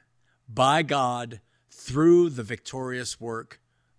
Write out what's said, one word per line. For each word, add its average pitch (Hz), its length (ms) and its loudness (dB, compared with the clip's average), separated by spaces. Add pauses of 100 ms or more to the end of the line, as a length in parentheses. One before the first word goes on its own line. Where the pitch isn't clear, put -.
(480)
by 131 360 2
God 123 580 -2 (300)
through 170 580 4
the 120 140 -8
victorious 127 760 -10
work 113 400 -10 (400)